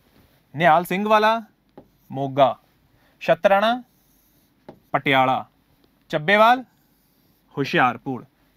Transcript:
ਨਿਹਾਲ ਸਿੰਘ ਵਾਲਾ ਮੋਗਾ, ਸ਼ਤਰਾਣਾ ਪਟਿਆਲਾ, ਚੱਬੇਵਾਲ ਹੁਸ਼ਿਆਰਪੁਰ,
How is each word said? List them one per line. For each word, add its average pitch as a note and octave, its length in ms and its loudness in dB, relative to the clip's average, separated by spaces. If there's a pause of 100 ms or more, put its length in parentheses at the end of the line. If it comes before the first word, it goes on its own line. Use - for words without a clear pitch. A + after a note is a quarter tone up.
(560)
ਨਿਹਾਲ E3 300 2
ਸਿੰਘ F#3+ 220 -6
ਵਾਲਾ A3 340 2 (720)
ਮੋਗਾ, C3+ 480 0 (600)
ਸ਼ਤਰਾਣਾ G3+ 640 0 (1080)
ਪਟਿਆਲਾ, C3 580 0 (600)
ਚੱਬੇਵਾਲ G#3+ 540 2 (960)
ਹੁਸ਼ਿਆਰਪੁਰ, C3 680 -2 (320)